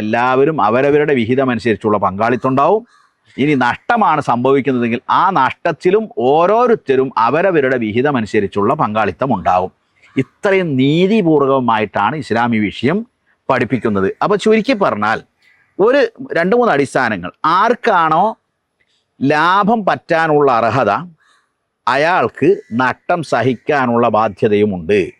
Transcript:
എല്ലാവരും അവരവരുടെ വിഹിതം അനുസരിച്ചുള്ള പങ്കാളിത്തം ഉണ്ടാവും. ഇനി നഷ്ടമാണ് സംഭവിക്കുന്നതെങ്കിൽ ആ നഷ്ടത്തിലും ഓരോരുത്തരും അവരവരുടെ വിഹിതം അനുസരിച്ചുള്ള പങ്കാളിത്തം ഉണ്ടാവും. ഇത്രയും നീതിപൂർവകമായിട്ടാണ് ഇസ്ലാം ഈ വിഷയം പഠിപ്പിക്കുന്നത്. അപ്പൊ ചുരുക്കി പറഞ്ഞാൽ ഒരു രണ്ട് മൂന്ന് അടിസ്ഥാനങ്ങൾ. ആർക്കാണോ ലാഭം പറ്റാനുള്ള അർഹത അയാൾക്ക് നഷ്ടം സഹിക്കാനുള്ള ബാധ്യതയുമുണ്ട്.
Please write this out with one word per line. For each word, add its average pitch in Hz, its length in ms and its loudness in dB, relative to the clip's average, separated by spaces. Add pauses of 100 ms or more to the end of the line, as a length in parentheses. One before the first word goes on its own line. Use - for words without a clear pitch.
എല്ലാവരും 127 540 0 (100)
അവരവരുടെ 147 540 2
വിഹിതം 127 340 0
അനുസരിച്ചുള്ള 107 420 -2 (100)
പങ്കാളിത്തം 113 460 -2
ഉണ്ടാവും. 165 300 2 (540)
ഇനി 147 180 0 (100)
നഷ്ടമാണ് 170 640 0
സംഭവിക്കുന്നതെങ്കിൽ 123 720 0 (200)
ആ - 20 2 (180)
നഷ്ടത്തിലും 175 640 0 (260)
ഓരോരുത്തരും 175 800 2 (180)
അവരവരുടെ 143 580 0
വിഹിതം 123 360 -2
അനുസരിച്ചുള്ള 104 520 -2 (100)
പങ്കാളിത്തം 107 540 -2
ഉണ്ടാവും. 92 360 -2 (500)
ഇത്രയും 190 460 -2 (120)
നീതിപൂർവകമായിട്ടാണ് 135 1400 0
ഇസ്ലാം 117 340 -2
ഈ 107 120 0
വിഷയം 143 300 -2 (520)
പഠിപ്പിക്കുന്നത്. 113 580 -2 (160)
അപ്പൊ 190 200 0
ചുരുക്കി 220 300 2 (100)
പറഞ്ഞാൽ 107 340 -2 (680)
ഒരു 269 140 2 (380)
രണ്ട് 185 200 0
മൂന്ന് 226 180 2
അടിസ്ഥാനങ്ങൾ. 117 540 -2 (280)
ആർക്കാണോ 190 680 0 (1080)
ലാഭം 190 560 0
പറ്റാനുള്ള 151 600 0 (120)
അർഹത 113 320 0 (1000)
അയാൾക്ക് 147 540 0 (340)
നഷ്ടം 165 380 -2 (120)
സഹിക്കാനുള്ള 123 760 0 (100)
ബാധ്യതയുമുണ്ട്. 104 840 0 (200)